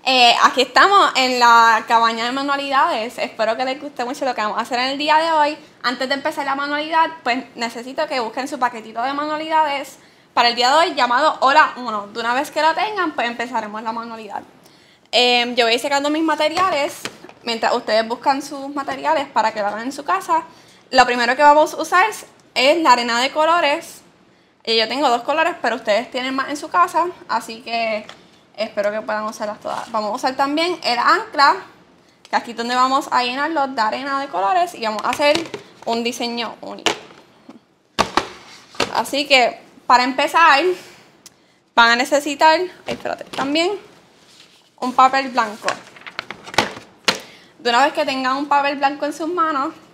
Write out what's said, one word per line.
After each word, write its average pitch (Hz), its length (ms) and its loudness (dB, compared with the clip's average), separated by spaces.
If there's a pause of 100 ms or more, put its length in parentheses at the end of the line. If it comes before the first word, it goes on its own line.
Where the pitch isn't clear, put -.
Eh, 254 280 6 (120)
aquí 247 180 2
estamos 330 540 4
en 254 240 0
la 233 480 6
cabaña 226 360 2
de 240 60 -4
manualidades. 277 880 -2
Espero 233 380 -2
que 254 80 -4
les 269 160 -6
guste 285 240 -8
mucho 277 200 -6
lo 254 80 -2
que 220 100 -4
vamos 208 140 -4
a 208 40 -4
hacer 240 180 -4
en 254 120 -2
el 277 80 -6
día 302 180 2
de 330 160 2
hoy. 302 260 0 (240)
Antes 254 260 -4
de 277 60 0
empezar 302 300 -6
la 269 100 -2
manualidad, 302 540 -2 (160)
pues 254 200 -2 (120)
necesito 247 500 -6
que 285 140 -4
busquen 233 260 -6
su 277 140 -8
paquetito 226 420 -4
de 269 100 -4
manualidades 302 840 -2 (360)
para 240 140 4
el 233 60 0
día 240 160 2
de 285 60 4
hoy 330 180 4
llamado 262 460 2
Hola 269 380 4
Uno. 220 280 -6
De 214 140 -12
una 233 120 -2
vez 285 200 -2
que 302 100 -2
lo 320 120 4
tengan, 370 420 -2
pues 240 100 -2
empezaremos 233 560 -6
la 226 80 -6
manualidad. 226 540 -10 (680)
Em, 247 460 2
yo 240 80 4
voy 226 80 4
a - 20 4
ir 262 60 0
sacando 277 300 0
mis 311 120 0
materiales 311 760 0 (420)
mientras 226 320 -2
ustedes 226 320 0
buscan 269 340 -2
sus 277 320 -12
materiales 285 540 -4
para 220 260 -2
que 226 60 -8
lo 202 80 -2
hagan 208 160 -6
en 262 100 -8
su 285 120 -12
casa. 359 400 -2 (480)
Lo 254 140 8
primero 240 280 0
que 285 80 2
vamos 302 320 6
a 311 80 -6
usar 370 260 4
es, - 160 -10 (300)
es 285 300 4
la 269 80 8
arena 240 280 2
de 269 120 -2
colores. 320 680 0 (640)
Eh, 226 100 0
yo 220 120 2
tengo 269 200 0
dos 240 140 2
colores, 320 400 0
pero 233 140 0
ustedes 233 340 -2
tienen 262 240 -6
más 262 140 -4
en 285 80 -6
su 311 120 -10
casa, 349 380 2 (220)
así 226 320 -6
que 226 440 -4 (520)
espero 208 340 -4
que 214 100 -6
puedan 214 240 -4
usarlas 214 360 -8
todas. - 320 -8
Vamos 214 180 -2
a 214 60 -4
usar 262 180 -2
también 302 480 -2
el 240 160 -2
ancla, 302 560 2 (720)
que - 60 -6
aquí 226 160 -2
es 220 60 -12
donde 233 180 -4
vamos 262 380 2
a 254 100 2
llenarlo 277 460 -2
de 262 120 -6
arena 254 380 -2
de 269 80 -6
colores 359 480 0
y 233 80 -10
vamos 214 220 -4
a - 60 0
hacer 302 380 0 (360)
un 233 180 -2
diseño 233 600 -6
único. 196 280 -6 (2000)
Así 277 360 -4
que, 254 320 4 (260)
para 247 160 6
empezar, 294 640 4 (1120)
van 233 160 6
a 233 40 4
necesitar, 294 600 2
ay, 359 360 -6
espérate, - 280 -8
también 294 480 -2 (1120)
un 247 140 -4
papel 269 340 4
blanco. 226 400 -4 (1900)
De 240 100 -2
una 240 140 4
vez 320 80 2
que 311 120 -2
tengan 262 320 -2
un 294 100 -4
papel 285 320 0
blanco 285 280 -2
en 302 60 -4
sus 302 160 -6
manos 320 460 -2 (200)